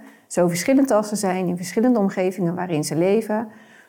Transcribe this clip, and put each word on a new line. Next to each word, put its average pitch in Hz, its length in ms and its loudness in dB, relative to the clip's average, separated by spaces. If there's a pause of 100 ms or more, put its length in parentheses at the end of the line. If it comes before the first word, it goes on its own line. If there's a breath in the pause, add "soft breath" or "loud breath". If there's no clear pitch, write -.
(260 loud breath)
zo 175 220 2
verschillend 269 420 2
als 214 180 2
ze 214 80 -4
zijn, 185 300 -2
in 175 100 -2
verschillende 226 420 0
omgevingen 190 560 0
waarin 170 300 -2
ze 147 120 -4
leven, 214 520 0 (400 loud breath)